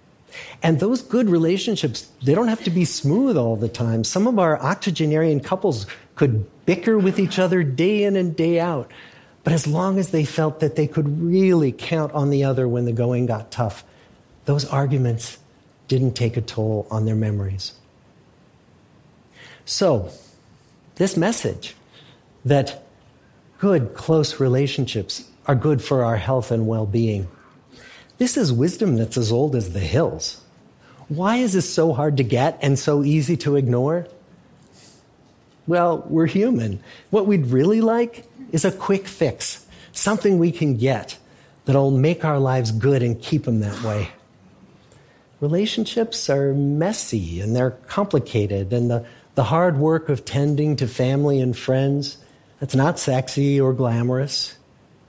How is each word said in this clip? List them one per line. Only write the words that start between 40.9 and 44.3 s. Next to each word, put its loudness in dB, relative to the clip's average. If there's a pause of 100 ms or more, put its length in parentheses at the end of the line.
that'll 4
make 2
our 0
lives 0
good 2
and 0
keep -2
'em 0
that -6
way. -4 (1300)